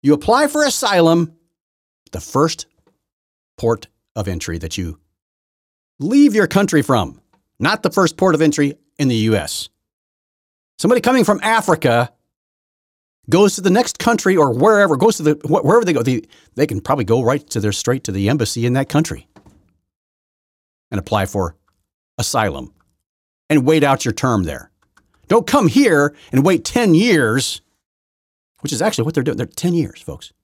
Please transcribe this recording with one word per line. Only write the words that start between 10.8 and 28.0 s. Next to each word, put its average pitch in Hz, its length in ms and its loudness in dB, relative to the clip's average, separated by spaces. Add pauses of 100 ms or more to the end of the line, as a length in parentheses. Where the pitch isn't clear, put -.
coming 247 240 2
from 202 180 0
Africa 165 680 0 (1160)
goes 190 240 4
to - 60 -10
the 180 100 0
next 226 280 0
country 196 380 0
or 143 160 2
wherever, 190 440 2
goes 202 200 2
to 170 60 -10
the, 151 120 2 (100)
wh-, 180 200 0
wherever 226 200 4
they 175 80 0
go, 127 100 0
they, 123 200 -2 (340)
they 113 100 0
can 101 140 -6
probably 139 240 0
go 113 180 0
right 131 280 -2
to 113 100 -4
their, 104 120 -2
straight 123 320 -4
to 104 80 -8
the 98 160 -2
embassy 123 380 -2
in 120 80 0
that 135 140 -2
country. - 400 -4 (1700)
And 98 60 -2
apply 98 260 -2
for 90 300 -6 (640)
asylum 90 540 -4 (800)
and 143 160 2
wait 156 160 4
out 135 220 0
your 120 100 -2
term 113 300 0
there. 76 260 -12 (560)
Don't 226 180 2
come 269 220 2
here 151 480 4 (160)
and 135 140 2
wait 175 200 2
ten 220 300 2
years, 147 680 2 (1000)